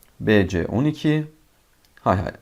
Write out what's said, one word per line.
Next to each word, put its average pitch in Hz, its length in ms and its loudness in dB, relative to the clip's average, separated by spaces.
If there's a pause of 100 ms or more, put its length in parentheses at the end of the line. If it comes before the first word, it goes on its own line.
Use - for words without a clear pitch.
(200)
B 104 280 4
C 87 180 -2
on 127 200 -2
iki. 151 400 -2 (760)
Hay 107 160 0
hay. 87 140 -4 (100)